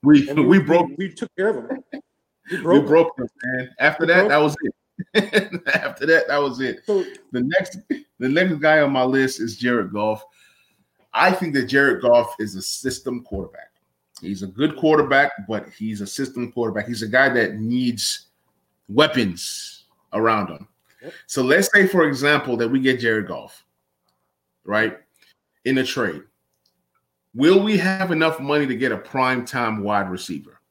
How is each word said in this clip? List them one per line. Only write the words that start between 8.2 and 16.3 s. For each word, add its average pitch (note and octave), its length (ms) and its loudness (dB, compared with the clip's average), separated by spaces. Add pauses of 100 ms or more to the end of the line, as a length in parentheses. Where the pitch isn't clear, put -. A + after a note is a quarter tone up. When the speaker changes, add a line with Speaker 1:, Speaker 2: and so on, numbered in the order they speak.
Speaker 1:
the B2 80 -2
next E3+ 280 2
guy D#3 260 4
on C#3 100 2
my C3 140 2
list C3 340 0
is A2 160 -6
Jared A#2 380 -2
Goff. G#2+ 320 -4 (880)
I F3+ 180 4
think F#3 220 -4
that B2+ 140 0
Jared C3 340 2
Goff A#2+ 380 4
is G#2 160 -8
a F#2+ 60 -12
system B2+ 640 -8
quarterback. - 460 -12 (500)
He's F#2+ 240 -8
a G2 40 -10
good A2+ 280 -4
quarterback, C#3+ 560 2 (160)
but G#2 220 -6
he's G#2+ 320 -10
a G2 60 -10
system B2 440 -8